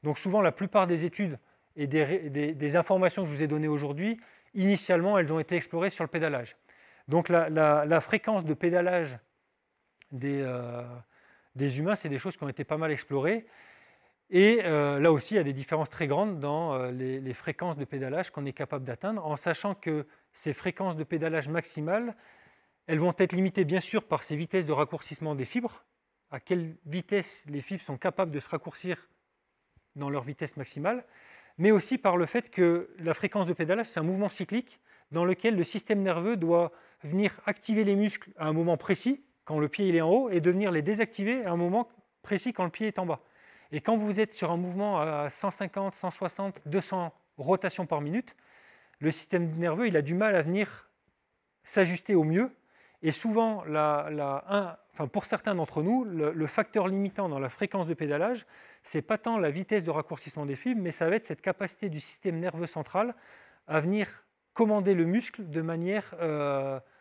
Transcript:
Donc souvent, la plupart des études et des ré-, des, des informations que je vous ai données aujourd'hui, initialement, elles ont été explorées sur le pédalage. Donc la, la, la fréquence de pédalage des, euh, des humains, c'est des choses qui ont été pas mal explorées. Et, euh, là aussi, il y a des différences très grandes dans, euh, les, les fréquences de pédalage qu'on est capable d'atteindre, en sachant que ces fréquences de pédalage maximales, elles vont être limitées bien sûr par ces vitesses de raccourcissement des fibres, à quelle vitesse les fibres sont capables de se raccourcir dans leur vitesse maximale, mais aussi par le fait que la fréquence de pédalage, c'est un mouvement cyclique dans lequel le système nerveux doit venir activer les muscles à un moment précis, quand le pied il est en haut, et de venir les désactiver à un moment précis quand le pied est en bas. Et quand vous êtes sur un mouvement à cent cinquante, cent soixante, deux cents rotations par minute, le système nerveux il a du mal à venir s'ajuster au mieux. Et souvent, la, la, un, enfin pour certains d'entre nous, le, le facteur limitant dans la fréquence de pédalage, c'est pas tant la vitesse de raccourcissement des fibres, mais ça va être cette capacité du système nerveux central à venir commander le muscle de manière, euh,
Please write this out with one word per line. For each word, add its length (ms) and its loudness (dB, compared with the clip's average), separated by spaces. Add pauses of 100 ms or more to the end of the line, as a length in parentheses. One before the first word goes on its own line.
Donc 160 -2
souvent, 220 0
la 100 6
plupart 360 2
des 180 0
études 340 -4 (380)
et 100 -2
des 180 2
ré-, 260 -2
des, 220 -2
des 240 0
informations 460 2
que 60 -2
je 60 -4
vous 80 -2
ai 40 2
données 220 0
aujourd'hui, 520 -2 (340)
initialement, 640 4
elles 140 2
ont 60 2
été 180 -2
explorées 340 -2
sur 140 -6
le 40 -6
pédalage. 480 -2 (520)
Donc 200 2
la, 200 6
la, 360 6
la 160 6
fréquence 440 0
de 80 0
pédalage 680 2 (920)
des, 320 -4
euh, 400 -6 (720)
des 240 -2
humains, 160 2
c'est 140 -6
des 100 -4
choses 180 -8
qui 80 -10
ont 40 -4
été 160 -8
pas 140 -2
mal 120 0
explorées. 560 0 (840)
Et, 340 8
euh, 340 4
là 140 8
aussi, 220 2
il 20 4
y 40 6
a 40 2
des 80 0
différences 380 -2
très 180 -4
grandes 320 0
dans, 340 -2
euh, 160 -2
les, 300 -4
les 140 -6
fréquences 420 -6
de 80 -6
pédalage 460 -4
qu'on 140 -8
est 80 -6
capable 320 -6
d'atteindre, 400 -6
en 120 -4
sachant 400 -2
que 300 -4 (260)
ces 200 -6
fréquences 440 -4
de 80 -4
pédalage 440 -2
maximales, 680 -2 (720)
elles 100 2
vont 200 2
être 160 4
limitées 300 2
bien 160 2
sûr 220 -2
par 220 -2
ces 100 -6
vitesses 320 -2
de 60 0
raccourcissement 640 -2
des 80 -4
fibres, 400 -6 (480)
à 80 -10
quelle 340 -2 (120)
vitesse 640 -4
les 120 -6
fibres 240 -10
sont 140 -8
capables 340 -2
de 80 -4
se 80 -18
raccourcir 600 -8 (840)
dans 160 -6
leur 140 -2
vitesse 320 -8
maximale, 480 -4 (520)
mais 140 6
aussi 280 4
par 180 4
le 100 2
fait 240 -4
que 480 2
la 160 -2
fréquence 320 0
de 60 0
pédalage, 340 0
c'est 140 -6
un 20 0
mouvement 260 0
cyclique 520 -6 (320)
dans 120 0
lequel 300 2
le 80 2
système 400 -2
nerveux 340 0
doit 360 2 (320)
venir 420 0
activer 380 0
les 100 4
muscles 420 0
à 120 -4
un 40 0
moment 240 2
précis, 480 -2 (200)
quand 160 -2
le 80 2
pied 200 0
il 60 4
est 60 6
en 100 2
haut, 200 4
et 100 2
de 100 4
venir 220 2
les 100 0
désactiver 600 -2
à 80 -2
un 40 0
moment 320 0 (340)
précis 300 -2
quand 120 -2
le 60 -2
pied 180 -4
est 100 -4
en 80 -2
bas. 140 -2 (500)
Et 100 -4
quand 160 2
vous 240 0
êtes 120 0
sur 180 -2
un 60 0
mouvement 440 -2
à 300 -2
cent 200 -4
cinquante, 440 -6
cent 160 -6
soixante, 560 -6
deux 140 0
cents 320 -4 (240)
rotations 500 0
par 140 0
minute, 340 -4 (640)
le 120 0
système 460 -2
nerveux 300 0
il 100 2
a 60 6
du 120 -2
mal 200 2
à 80 4
venir 480 -2 (720)
s'ajuster 520 2
au 100 6
mieux. 260 2 (520)
Et 100 2
souvent, 520 0
la, 460 0
la, 380 -4
un, 280 0 (160)
enfin 140 -6
pour 200 -4
certains 280 -2
d'entre 280 -2
nous, 220 2
le, 280 -2
le 140 -2
facteur 420 0
limitant 400 -2
dans 100 -4
la 100 -4
fréquence 380 -4
de 80 -2
pédalage, 520 -2 (360)
c'est 200 -4
pas 160 0
tant 200 -2
la 120 2
vitesse 340 -2
de 60 -2
raccourcissement 560 -6
des 100 -4
fibres, 240 -2
mais 120 -4
ça 160 0
va 80 2
être 100 -4
cette 160 -8
capacité 460 -4
du 120 -6
système 400 -6
nerveux 260 -4
central 480 -2 (520)
à 140 2
venir 440 -2 (300)
commander 400 4
le 100 4
muscle 460 -2
de 100 -2
manière, 600 -4
euh, 600 -2 (200)